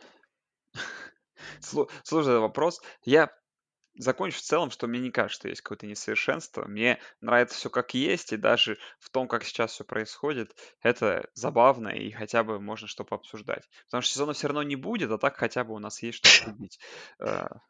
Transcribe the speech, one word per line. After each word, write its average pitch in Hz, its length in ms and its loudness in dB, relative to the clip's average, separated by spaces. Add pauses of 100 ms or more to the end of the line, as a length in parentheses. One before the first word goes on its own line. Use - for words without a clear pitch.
(1400)
<laughs> - 200 -16
Слу-, - 280 0 (140)
сложный 143 360 4
вопрос. 135 400 2 (240)
Я 147 260 8 (680)
закончу 131 400 -2
в - 40 -10
целом, 151 280 2
что - 180 -6
мне 120 120 -2
не 127 100 -4
кажется, 107 300 -2
что - 80 -8
есть - 140 -8
какое-то - 240 -12
несовершенство. 110 800 -4
Мне 110 320 0 (220)
нравится 120 360 4
всё - 140 -8
как - 240 -2
есть, 165 380 0
и 110 60 -2
даже 110 400 4 (220)
в - 100 -20
том, 127 180 -2
как 117 160 -2
сейчас - 280 -2
всё - 120 -12
происходит, 117 720 -4 (260)
это 110 520 2
забавно, 123 560 4
и 104 220 -6
хотя 110 320 0
бы 107 160 -4
можно 107 280 -10
что - 160 -10
пообсуждать. - 640 -8 (180)
Потому 123 160 -4
что - 120 0
сезона 143 200 -2
всё 143 140 -2
равно 147 160 0
не 143 120 -4
будет, 170 360 -4
а 107 60 0
так - 180 0
хотя 123 280 0
бы 110 100 -8
у 104 60 -10
нас 107 220 -10
есть 117 220 -8
что - 40 8 (220)
обсудить. 101 280 -14 (420)
Э, 50 260 -2 (240)